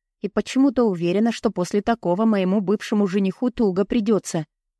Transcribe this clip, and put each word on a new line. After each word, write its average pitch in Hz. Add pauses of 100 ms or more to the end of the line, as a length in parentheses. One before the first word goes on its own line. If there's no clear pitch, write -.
(200)
и 208
почему-то 254
уверена, 190
что -
после 190
такого 180
моему 196
бывшему 202
жениху 196
туго 196
придется, 202 (360)